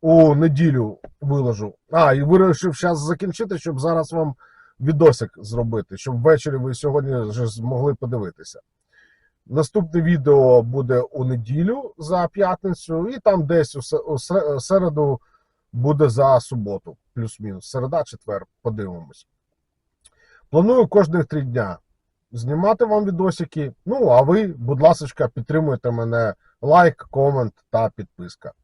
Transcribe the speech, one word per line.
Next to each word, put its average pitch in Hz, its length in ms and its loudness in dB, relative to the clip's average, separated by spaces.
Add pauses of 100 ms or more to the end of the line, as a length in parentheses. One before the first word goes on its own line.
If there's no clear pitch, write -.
У 160 340 6
неділю 143 640 0 (220)
виложу. 123 520 -4 (180)
А, 160 220 4
і 139 100 0
вирішив 180 520 2
щас 175 240 -2
закінчити, 175 580 -6
щоб 147 220 -8
зараз 160 340 -2
вам 156 220 -4 (440)
відосик 143 580 4
зробити, 113 600 -6
щоб 123 240 -6
ввечері 147 340 2
ви 127 180 -6
сьогодні 139 420 -4
вже 113 320 -4
змогли 123 480 -4
подивитися. 113 640 -10 (880)
Наступне 160 560 -2
відео 139 600 4
буде 123 380 -2
у 127 260 -6
неділю 151 720 -4
за 180 300 -4
п'ятницю, 180 800 -4
і 254 120 -8
там 190 260 2
десь 156 300 0
у 135 60 -10
се-, 151 160 -6
у 156 160 -6
сре-, 147 460 -2
середу 151 600 0 (540)
буде 143 360 2
за 131 300 2
суботу, 101 580 -10 (160)
плюс-мінус. 107 560 -10
Середа, 131 340 -4
четвер, 101 420 -10 (160)
подивимось. 92 680 -10 (1200)
Планую 214 380 4
кожних 175 380 2
три 151 160 -6
дня 120 360 -6 (540)
знімати 160 540 -2
вам 214 200 0
відосики. 170 680 -4 (120)
Ну, 233 220 0
а 123 140 8
ви, 185 260 4
будь 135 340 -4
ласочка, 156 460 4
підтримуйте 135 640 -2
мене. 117 420 -2 (280)
Лайк, 165 500 4
комент 135 420 0 (160)
та 113 200 -2
підписка. - 640 -16 (120)